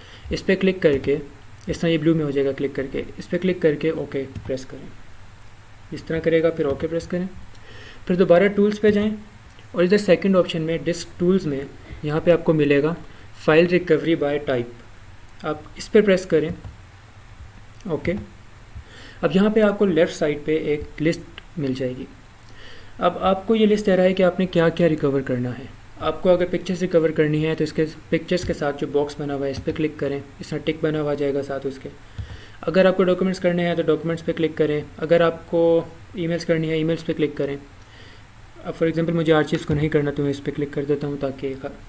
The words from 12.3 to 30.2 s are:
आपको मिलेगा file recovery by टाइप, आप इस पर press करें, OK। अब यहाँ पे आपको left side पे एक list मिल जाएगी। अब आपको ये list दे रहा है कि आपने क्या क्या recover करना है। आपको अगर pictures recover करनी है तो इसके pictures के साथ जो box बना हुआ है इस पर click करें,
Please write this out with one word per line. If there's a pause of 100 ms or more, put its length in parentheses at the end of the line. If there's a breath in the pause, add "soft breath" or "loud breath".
आपको
मिलेगा (500 loud breath)
file
recovery
by
टाइप, (720)
आप (140)
इस
पर
press
करें, (1400)
OK। (1080 loud breath)
अब
यहाँ
पे
आपको
left
side
पे (180)
एक
list
मिल
जाएगी। (920 loud breath)
अब
आपको
ये
list
दे
रहा
है
कि
आपने
क्या
क्या
recover
करना
है। (340)
आपको
अगर
pictures
recover
करनी
है
तो
इसके (260)
pictures
के
साथ
जो
box
बना
हुआ
है
इस
पर
click
करें, (200)